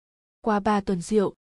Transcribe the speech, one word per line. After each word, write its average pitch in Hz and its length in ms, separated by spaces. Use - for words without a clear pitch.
Qua 208 200
ba 208 200
tuần 190 200
rượu, 196 340